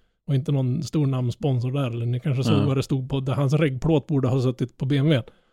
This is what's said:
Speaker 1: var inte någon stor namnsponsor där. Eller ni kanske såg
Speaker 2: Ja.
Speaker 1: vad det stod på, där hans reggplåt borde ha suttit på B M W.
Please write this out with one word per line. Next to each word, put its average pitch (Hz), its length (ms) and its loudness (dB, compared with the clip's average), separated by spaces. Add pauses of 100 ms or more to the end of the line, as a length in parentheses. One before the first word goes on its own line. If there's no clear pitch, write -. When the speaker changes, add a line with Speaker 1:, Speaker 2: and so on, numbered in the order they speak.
(260)
Speaker 1:
var 143 80 0
inte 135 180 0
någon 135 300 0
stor 143 240 0
namnsponsor 127 680 -2
där. 139 180 -2
Eller 117 160 -4
ni 123 140 -2
kanske 135 240 -2
såg 113 140 2
Speaker 2:
Ja. 139 80 4
Speaker 1:
vad 135 100 0
det 131 60 0
stod 131 280 -4
på, 139 100 -2
där 131 120 -4
hans 131 220 0
reggplåt 151 520 2
borde 131 220 0
ha 131 140 2
suttit 127 340 -2
på 139 100 -4
B 139 100 2
M 139 100 2
W. 139 160 4 (300)